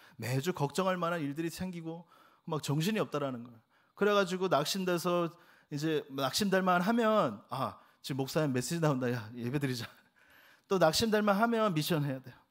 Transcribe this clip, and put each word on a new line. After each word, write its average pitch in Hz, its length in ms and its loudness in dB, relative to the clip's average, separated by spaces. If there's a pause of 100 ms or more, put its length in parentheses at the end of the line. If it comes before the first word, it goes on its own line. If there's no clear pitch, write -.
(180)
매주 135 340 -2
걱정할 185 460 0
만한 170 240 -2
일들이 147 280 -4
생기고 170 580 -10 (380)
막 156 180 -4
정신이 160 360 0
없다라는 135 440 -4
거예요. 120 160 -18 (360)
그래가지고 196 520 2
낙심돼서 175 840 0 (400)
이제 151 380 0
낙심될 139 520 0
만하면, 185 880 2
"아, 123 280 -4 (240)
지금 139 160 -6
목사님 139 340 0
메시지 127 300 -2
나온다. 131 300 2
야, 113 240 -6
예배드리자." 123 520 -4 (800)
또 196 100 0
낙심될 208 440 4
만하면 214 520 2
미션 151 300 0
해야 135 160 -4
돼요. 127 160 -18 (160)